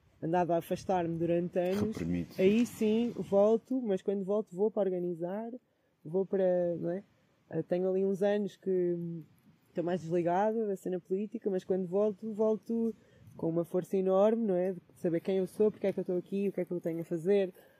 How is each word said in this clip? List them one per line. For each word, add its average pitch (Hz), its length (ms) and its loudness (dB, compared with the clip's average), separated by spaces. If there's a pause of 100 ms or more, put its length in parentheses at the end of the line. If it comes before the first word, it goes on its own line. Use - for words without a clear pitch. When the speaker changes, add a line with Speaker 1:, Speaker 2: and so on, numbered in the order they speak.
(220)
Speaker 1:
andado 170 300 2
a 170 60 4
afastar-me 175 600 -2
durante 170 400 0
anos. 202 380 0
Speaker 2:
Reprimido. 175 320 -2 (100)
Speaker 1:
Aí 214 280 6
sim, 220 500 0
volto, 208 680 2
mas 202 200 0
quando 202 220 -2
volto 208 300 -2
vou 202 160 0
para 208 180 -2
organizar, 180 640 -4 (540)
vou 185 220 -2
para, 180 500 2
não 165 140 -4
é? 190 140 -6 (460)
Eh, 160 120 -4
tenho 180 260 0
ali 190 160 0
uns 190 180 0
anos 202 340 0
que 180 400 0 (720)
estou 175 160 -4
mais 175 160 0
desligada 180 640 0
da 196 100 -2
cena 180 220 -4
política, 208 520 -4
mas 185 140 0
quando 190 220 0
volto, 208 460 -2
volto 220 600 0 (420)
com 165 140 -4
uma 170 140 0
força 180 320 -2
enorme, 196 500 4
não 185 100 2
é? 185 160 0
De 175 80 -10 (140)
saber 170 260 -2
quem 190 160 -2
eu 185 100 0
sou, 214 240 2
porque - 160 -6
é 190 60 0
que - 80 -4
eu - 20 -2
estou 180 140 -2
aqui, 196 320 -2
o 180 40 -4
que - 100 -4
é - 20 0
que - 80 -8
eu 175 80 -4
tenho 165 220 -4
a - 20 -6
fazer. 180 480 2 (280)